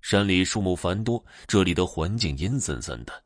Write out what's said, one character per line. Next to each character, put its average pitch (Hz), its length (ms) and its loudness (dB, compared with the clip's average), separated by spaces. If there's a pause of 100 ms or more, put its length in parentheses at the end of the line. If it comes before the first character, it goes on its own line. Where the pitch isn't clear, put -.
山 101 280 2
里 92 160 4
树 107 160 -2
木 92 160 0
繁 95 260 -2
多， 117 220 -2 (240)
这 98 160 6
里 87 100 2
的 90 120 2
环 85 300 -4
境 87 220 -2
阴 117 220 -2
森 64 200 -6
森 58 240 -10
的。 - 220 -16